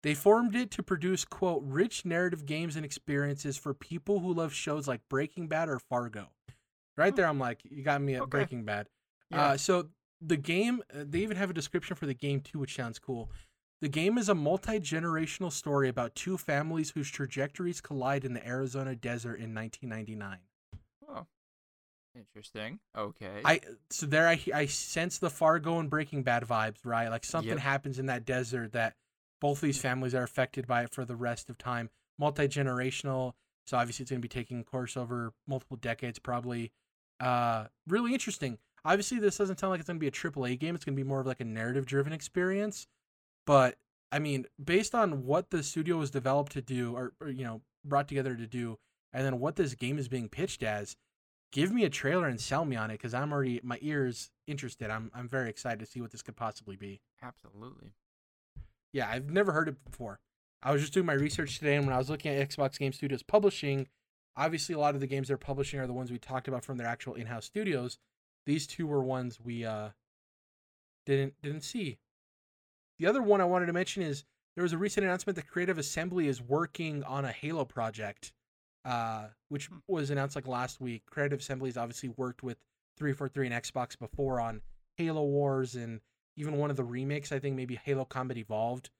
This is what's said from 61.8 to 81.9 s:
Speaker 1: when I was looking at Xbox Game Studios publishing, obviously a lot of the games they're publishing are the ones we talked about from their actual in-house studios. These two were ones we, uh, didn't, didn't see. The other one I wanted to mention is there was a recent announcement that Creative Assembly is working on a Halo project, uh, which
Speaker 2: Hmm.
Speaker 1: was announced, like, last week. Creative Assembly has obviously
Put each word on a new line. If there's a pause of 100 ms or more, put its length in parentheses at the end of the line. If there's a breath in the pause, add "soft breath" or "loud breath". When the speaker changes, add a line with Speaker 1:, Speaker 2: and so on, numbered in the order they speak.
Speaker 1:
when
I
was
looking
at
Xbox
Game
Studios
publishing, (480)
obviously
a
lot
of
the
games
they're
publishing
are
the
ones
we
talked
about
from
their
actual
in-house
studios. (480)
These
two
were
ones
we,
uh, (1160)
didn't,
didn't
see. (1000)
The
other
one
I
wanted
to
mention
is (300)
there
was
a
recent
announcement
that
Creative
Assembly
is
working
on
a
Halo
project, (520)
uh, (200)
which
Speaker 2:
Hmm.
Speaker 1:
was
announced,
like,
last
week.
Creative
Assembly
has
obviously